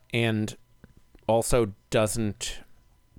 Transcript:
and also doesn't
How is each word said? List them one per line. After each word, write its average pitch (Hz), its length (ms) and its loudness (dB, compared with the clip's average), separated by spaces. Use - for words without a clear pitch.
and 110 420 0
also 113 440 2
doesn't 107 720 -2